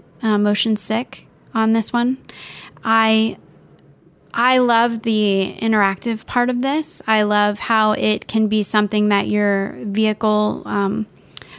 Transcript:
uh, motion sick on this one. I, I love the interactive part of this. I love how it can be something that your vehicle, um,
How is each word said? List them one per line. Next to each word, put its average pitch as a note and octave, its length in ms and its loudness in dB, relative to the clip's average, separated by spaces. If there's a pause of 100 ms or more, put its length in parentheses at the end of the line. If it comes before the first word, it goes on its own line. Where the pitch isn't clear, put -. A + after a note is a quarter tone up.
(220)
uh, G#3+ 160 2
motion G#3 380 0
sick - 500 -4 (300)
on A3 180 2
this A3+ 180 0
one. B3 260 0 (640)
I, A3 540 2 (960)
I B3+ 260 2
love A#3 420 2
the G#3 580 0
interactive G#3+ 680 -2
part B3 240 0
of A#3+ 100 -2
this. C#4+ 460 -2
I G#3+ 160 2
love G#3 360 2
how G#3+ 340 2
it G#3+ 340 -2
can A3 200 0
be G#3+ 140 0
something G#3 480 0
that G3+ 180 0
your G3+ 520 0
vehicle, G#3+ 840 0
um, G#3 420 -2 (500)